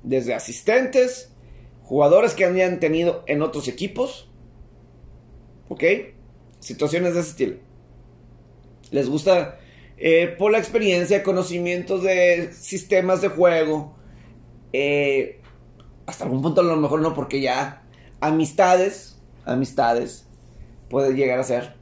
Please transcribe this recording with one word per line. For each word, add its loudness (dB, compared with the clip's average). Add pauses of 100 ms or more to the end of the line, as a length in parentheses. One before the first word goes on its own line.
Desde -2
asistentes, -2 (480)
jugadores 4
que 2
habían 0
tenido 0
en 0
otros -6
equipos. -8 (1400)
¿Ok? -6 (760)
Situaciones -2
de 0
ese -4
estilo. -4 (1300)
Les -2
gusta, 0 (400)
eh, 2
por 2
la 4
experiencia, 0
conocimientos -2
de 2
sistemas -2
de 0
juego. 0 (760)
Eh, -2 (640)
hasta -12
algún -4
punto 2
a 4
lo 2
mejor 0
no, -2
porque -4
ya -4 (320)
amistades, 2 (260)
amistades, -2 (640)
puede 0
llegar 0
a -2
ser. -4